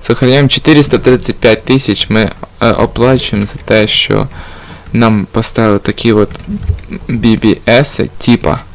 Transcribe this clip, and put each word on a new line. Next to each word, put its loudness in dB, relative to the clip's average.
Сохраняємо 2
чотириста 2
тридцять 0
п'ять 0
тисяч, 0
ми, 0
е, 2
оплачуємо 0
за -12
те, 2
що 0
нам 2
поставили 0
такі -2
от 2
бі 2
бі 0
еси, 2
типа. 0